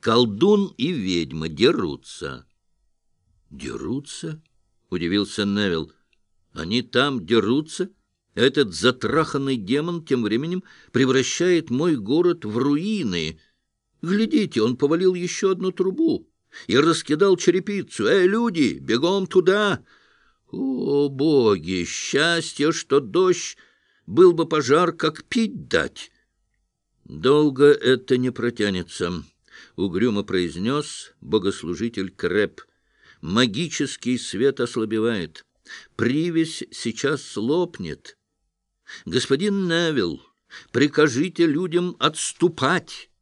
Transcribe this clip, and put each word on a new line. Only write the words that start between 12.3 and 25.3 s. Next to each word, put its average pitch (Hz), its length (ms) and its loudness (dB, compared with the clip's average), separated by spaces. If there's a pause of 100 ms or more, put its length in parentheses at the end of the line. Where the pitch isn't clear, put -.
в 107 120 -6
руины. 135 840 -2 (600)
Глядите, 202 600 0
он 123 140 2
повалил 175 380 2
ещё 180 360 -2
одну 185 220 -2
трубу 190 560 -2 (400)
и 107 100 4
раскидал 160 580 2
черепицу. 185 680 0
Эй, 180 220 4
люди, 170 520 0
бегом 170 460 0
туда!» 185 580 2 (680)
О, 139 580 0
боги, 110 760 2
счастье, 160 840 -2
что 143 300 0
дождь, 175 560 0 (500)
был 170 260 8
бы 160 140 0
пожар, 156 460 2
как 156 320 -4
пить 226 420 -2